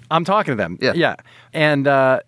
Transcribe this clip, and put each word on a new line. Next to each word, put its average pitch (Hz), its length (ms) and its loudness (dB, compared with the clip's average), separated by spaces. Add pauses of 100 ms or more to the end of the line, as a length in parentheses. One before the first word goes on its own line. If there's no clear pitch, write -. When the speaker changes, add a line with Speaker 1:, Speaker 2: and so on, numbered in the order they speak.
Speaker 1:
I'm 165 140 0
talking 185 300 -2
to - 20 -2
them. 87 240 -6
Speaker 2:
Yeah. 143 160 0
Speaker 1:
Yeah. 151 200 0 (380)
And, 151 340 0
uh, 135 400 2